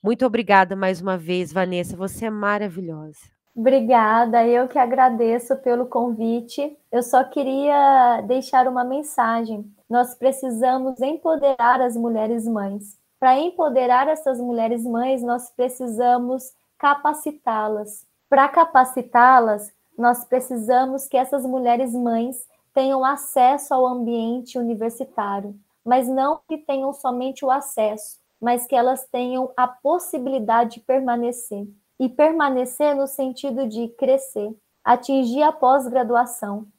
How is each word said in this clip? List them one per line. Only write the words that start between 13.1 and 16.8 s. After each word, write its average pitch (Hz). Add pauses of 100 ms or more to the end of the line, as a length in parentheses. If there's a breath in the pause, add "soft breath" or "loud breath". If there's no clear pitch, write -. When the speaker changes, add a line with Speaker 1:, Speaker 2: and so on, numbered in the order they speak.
Speaker 2:
Pra 262
empoderar 269
essas 302
mulheres 233
mães, 240
nós 240
precisamos 247 (240)
capacitá-las. 285 (220)